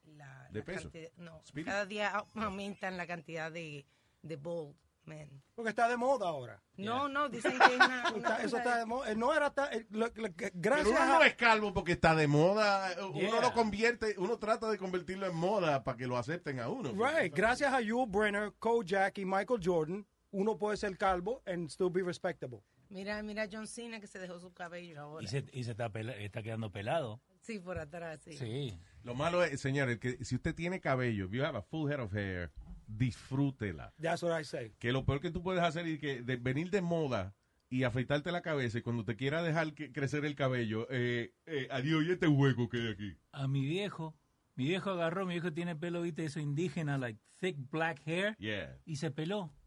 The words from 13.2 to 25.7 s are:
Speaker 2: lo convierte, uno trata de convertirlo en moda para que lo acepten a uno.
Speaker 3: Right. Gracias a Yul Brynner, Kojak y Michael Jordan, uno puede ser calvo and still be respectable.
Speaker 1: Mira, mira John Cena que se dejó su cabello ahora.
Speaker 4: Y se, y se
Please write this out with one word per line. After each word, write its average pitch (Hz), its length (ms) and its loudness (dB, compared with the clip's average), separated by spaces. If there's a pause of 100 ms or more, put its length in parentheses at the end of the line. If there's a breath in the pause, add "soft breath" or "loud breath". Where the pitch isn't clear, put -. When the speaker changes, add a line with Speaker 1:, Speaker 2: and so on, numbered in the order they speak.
Speaker 2:
lo 247 120 6
convierte, 220 640 2
uno 226 180 0
trata 220 320 0
de 208 80 2
convertirlo 185 480 -4
en 170 100 -2
moda 165 480 2
para 123 140 -4
que 123 100 -6
lo 123 100 0
acepten 135 420 -4
a 120 100 -4
uno. 202 240 -4
Speaker 3:
Right. 240 420 2
Gracias 247 380 4
a 262 80 4
Yul 233 260 2
Brynner, 208 520 0
Kojak 196 580 2
y 196 80 -4
Michael 196 380 2
Jordan, 175 420 2 (260)
uno 202 260 2
puede 208 200 0
ser 196 200 -2
calvo 190 500 2
and 175 220 -4
still 180 200 0
be 180 140 0
respectable. 160 580 -6 (280)
Speaker 1:
Mira, 208 340 -6
mira 214 280 -4
John 220 140 -8
Cena 226 340 -10
que 202 80 -16
se 202 120 -14
dejó 180 200 -10
su 180 140 -18
cabello 175 480 -12
ahora. 151 220 -10
Speaker 4:
Y 104 40 -8
se, 135 240 -2
y 127 120 -8
se 117 80 -6